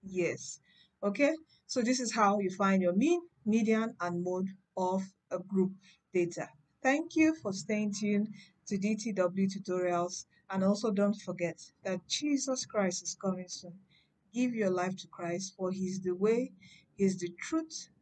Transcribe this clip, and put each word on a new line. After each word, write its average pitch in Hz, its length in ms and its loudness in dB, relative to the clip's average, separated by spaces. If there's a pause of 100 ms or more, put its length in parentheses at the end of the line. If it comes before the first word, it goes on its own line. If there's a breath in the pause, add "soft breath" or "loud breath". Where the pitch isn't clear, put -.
Years. 180 600 -4 (400 soft breath)
Okay, 202 300 2 (340 soft breath)
so - 160 -2
this 254 180 2
is 226 140 -4
how 208 260 4
you 190 100 0
find 190 300 4
your 175 140 2
mean, 320 260 4 (240)
median, 220 560 2
and 175 240 -2
mode 185 240 -2 (280)
of 185 260 0 (280)
a 180 80 -4
group 185 340 0 (420 soft breath)
data. 175 340 -2 (340)
Thank 302 340 0
you 320 180 6
for 214 180 -4
staying 208 480 -2
tuned 208 280 2 (400 loud breath)
to 202 100 -2
D 214 180 0
T 220 160 -6
W 190 340 2
Tutorials, 180 800 -2 (260 soft breath)
and 190 140 0
also 202 260 2
don't 202 300 2
forget 170 400 -6 (240)
that 185 240 -2
Jesus 269 560 0
Christ 190 380 0
is - 180 -8
coming 185 280 -4
soon. 175 260 -14 (580 soft breath)
Give 247 220 0
your 208 160 2
life 185 260 0
to - 120 -14
Christ, 175 480 -6
for 185 140 -2
He 190 140 -4
is 185 160 -4
the 180 140 -2
way, 226 380 0 (420 loud breath)
He 196 100 2
is 190 140 2
the 175 120 -4 (100)
truth - 480 -6 (140)